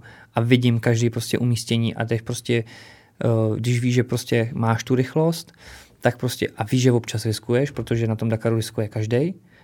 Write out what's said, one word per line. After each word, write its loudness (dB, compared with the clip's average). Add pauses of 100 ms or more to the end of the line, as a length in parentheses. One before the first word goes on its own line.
(340)
a 2
vidím 4
každý 2
prostě -4
umístění 0
a -4
teď -2
prostě, -2 (600)
eh, 2 (280)
když 0
víš, 0
že 4
prostě 0
máš 0
tu 0
rychlost, 0 (480)
tak 0
prostě -2
a -4
víš, 0
že 6
občas -2
riskuješ, 0
protože -2
na 0
tom -2
Dakaru 0
riskuje -4
každej, -2 (300)